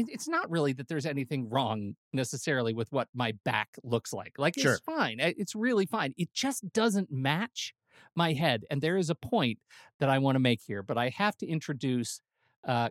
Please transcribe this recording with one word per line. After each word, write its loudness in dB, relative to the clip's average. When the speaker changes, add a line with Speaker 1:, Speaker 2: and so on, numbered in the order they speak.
Speaker 1:
it's -10
not -2
really 2
that -8
there's -4
anything -4
wrong 0
necessarily 0
with -4
what -2
my 0
back 0
looks -2
like. -10
Like, 2
it's 0
Speaker 2:
Sure. 6
Speaker 1:
fine. -2
I, 2
it's -6
really 2
fine. -2
It -4
just -4
doesn't 2
match -2
my 4
head. 2
And 0
there 2
is 2
a 0
point 0
that 4
I 6
wanna 4
make 4
here, -6
but -4
I 0
have 0
to -6
introduce, -2
uh, 0